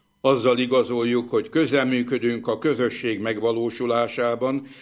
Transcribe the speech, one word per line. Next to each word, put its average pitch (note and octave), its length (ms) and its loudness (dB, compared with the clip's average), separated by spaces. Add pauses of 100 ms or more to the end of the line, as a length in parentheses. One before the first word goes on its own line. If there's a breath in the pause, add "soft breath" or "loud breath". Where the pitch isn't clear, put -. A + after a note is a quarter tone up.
(200 soft breath)
Azzal B2+ 380 2
igazoljuk, A#2+ 720 0
hogy A2 180 0
közreműködünk B2 960 0
a A2 120 0
közösség A#2+ 600 -2
megvalósulásában, A#2 1500 -2 (160 loud breath)